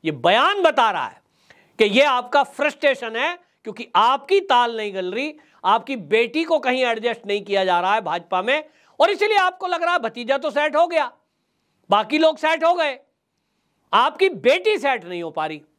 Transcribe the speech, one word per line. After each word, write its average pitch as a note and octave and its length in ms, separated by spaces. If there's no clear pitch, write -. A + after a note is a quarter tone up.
ये D#3+ 60
बयान A3+ 500
बता B3 300
रहा C#3+ 160
है - 140
कि A3 60
ये G#3+ 180
आपका C4 400
फ्रस्ट्रेशन C4+ 720
है D#4+ 240
क्योंकि G#3+ 320
आपकी C4+ 440
ताल A#3+ 380
नहीं G#3 180
गल F#3 180
रही, A#3+ 220
आपकी A3+ 300
बेटी A3+ 480
को D#4+ 160
कहीं B3+ 260
एडजस्ट A3+ 420
नहीं G3+ 160
किया G3 220
जा F3 140
रहा F#3 140
है A3 80
भाजपा F3 400
में D4 280
और E4 100
इसीलिए G#4 280
आपको F#4 300
लग E4+ 160
रहा F4 100
है F4+ 60
भतीजा A#3 380
तो D4 120
सेट D4 260
हो E4+ 120
गया, D4+ 240
बाकी G#3+ 280
लोग D#4 200
सेट D#4+ 260
हो E4+ 100
गए, D4+ 260
आपकी D#4 360
बेटी E4+ 480
सेट B3+ 280
नहीं F3 180
हो D#3+ 80
पा D#3 140
रही। D#3 160